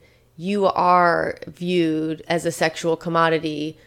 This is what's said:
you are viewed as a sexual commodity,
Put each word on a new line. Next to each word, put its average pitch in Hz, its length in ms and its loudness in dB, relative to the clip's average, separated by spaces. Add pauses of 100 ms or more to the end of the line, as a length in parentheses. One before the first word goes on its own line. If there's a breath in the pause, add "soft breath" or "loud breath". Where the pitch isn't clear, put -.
(360 soft breath)
you 190 300 -2
are 175 680 4 (100)
viewed 160 800 -2
as 165 200 -2
a 165 60 -2
sexual 165 440 -2
commodity, 160 800 -2 (100)